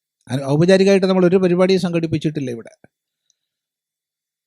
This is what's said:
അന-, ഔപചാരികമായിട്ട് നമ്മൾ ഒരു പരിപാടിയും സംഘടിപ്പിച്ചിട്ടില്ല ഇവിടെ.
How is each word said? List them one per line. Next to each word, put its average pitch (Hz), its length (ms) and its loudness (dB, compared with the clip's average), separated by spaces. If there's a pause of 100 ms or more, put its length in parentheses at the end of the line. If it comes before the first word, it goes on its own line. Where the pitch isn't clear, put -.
(300)
അന-, 135 200 -6
ഔപചാരികമായിട്ട് 190 580 2
നമ്മൾ 185 200 2
ഒരു 175 100 2
പരിപാടിയും 185 440 0
സംഘടിപ്പിച്ചിട്ടില്ല 160 720 -4
ഇവിടെ. 117 200 -14 (1800)